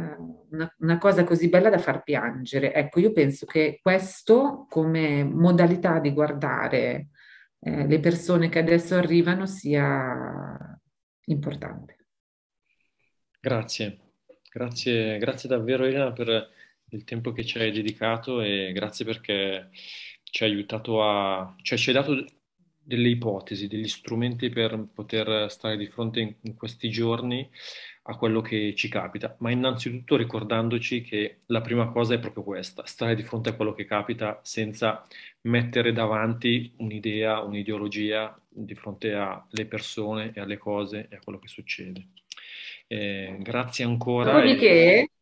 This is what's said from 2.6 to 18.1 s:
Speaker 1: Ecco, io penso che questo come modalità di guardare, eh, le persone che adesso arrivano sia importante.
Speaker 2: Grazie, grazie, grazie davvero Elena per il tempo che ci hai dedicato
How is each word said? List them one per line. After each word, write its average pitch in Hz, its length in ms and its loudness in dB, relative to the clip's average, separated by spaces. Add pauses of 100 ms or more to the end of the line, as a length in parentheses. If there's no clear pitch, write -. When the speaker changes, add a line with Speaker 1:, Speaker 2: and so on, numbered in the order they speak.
Speaker 1:
Ecco, 147 260 2
io 208 120 6
penso 143 340 2
che 156 340 0
questo 220 920 2
come 160 540 2
modalità 175 760 6
di 147 120 2
guardare, 139 960 0 (500)
eh, 147 280 -2
le 151 120 4
persone 170 500 2
che 170 100 2
adesso 170 360 4
arrivano 175 520 4
sia 135 1300 -2 (460)
importante. - 840 -6 (1300)
Speaker 2:
Grazie, 113 600 -4 (500)
grazie, 120 680 -2
grazie 127 320 -4
davvero 127 360 2
Elena 135 260 0
per 117 380 -2 (400)
il 104 140 -12
tempo 117 280 -6
che 113 140 -8
ci 117 120 -6
hai 110 140 0
dedicato 113 680 -2